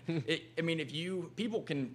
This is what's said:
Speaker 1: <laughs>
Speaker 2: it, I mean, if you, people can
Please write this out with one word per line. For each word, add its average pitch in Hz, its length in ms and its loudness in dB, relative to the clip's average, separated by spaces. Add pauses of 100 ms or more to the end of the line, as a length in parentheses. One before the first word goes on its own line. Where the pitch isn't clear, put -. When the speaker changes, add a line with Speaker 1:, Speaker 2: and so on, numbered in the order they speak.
Speaker 1:
<laughs> 165 200 2
Speaker 2:
it, 160 160 2 (160)
I 165 40 4
mean, 165 180 4
if 139 140 -2
you, 170 420 -2
people 214 240 0
can 139 340 0